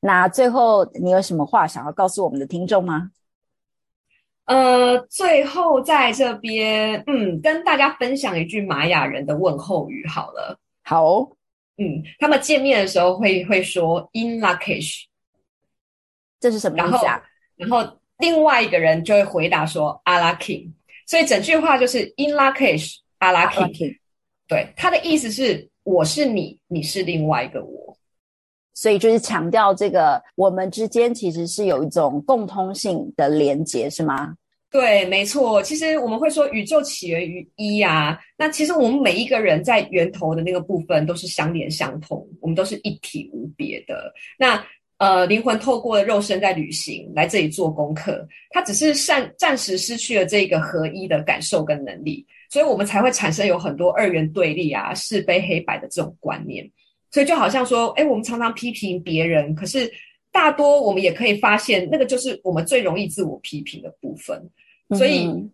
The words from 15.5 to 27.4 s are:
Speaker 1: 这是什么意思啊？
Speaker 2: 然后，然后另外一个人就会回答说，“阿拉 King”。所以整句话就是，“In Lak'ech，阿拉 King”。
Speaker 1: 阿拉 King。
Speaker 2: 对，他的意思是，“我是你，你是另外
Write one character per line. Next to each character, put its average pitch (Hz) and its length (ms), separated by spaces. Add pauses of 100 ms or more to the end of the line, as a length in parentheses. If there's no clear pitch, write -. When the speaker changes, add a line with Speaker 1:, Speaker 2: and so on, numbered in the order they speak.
Speaker 1:
这 240 100
是 220 80
什 196 140
么 160 60
意 175 140
思 240 120
啊？ 120 160 (340)
Speaker 2:
然 175 140
后， 240 100
然 226 100
后 - 100 (200)
另 330 240
外 277 200
一 208 60
个 170 100
人 165 260
就 208 80
会 202 100
回 175 240
答 160 200
说 151 380
，“阿 175 140
拉 170 180
King”。 170 340 (360)
所 330 140
以 320 60
整 208 160
句 330 120
话 311 220
就 247 100
是， 247 300
“In 285 140
Lak'ech， 269 640 (240)
阿 185 120
拉 175 180
King”。 - 80
Speaker 1:
阿 185 100
拉 - 20
King。 160 300 (500)
Speaker 2:
对， - 260
他 - 160
的 339 140
意 320 140
思 233 120
是 214 380 (160)
，“我 180 180
是 285 220
你， 202 420
你 165 160
是 185 200
另 160 260
外 127 160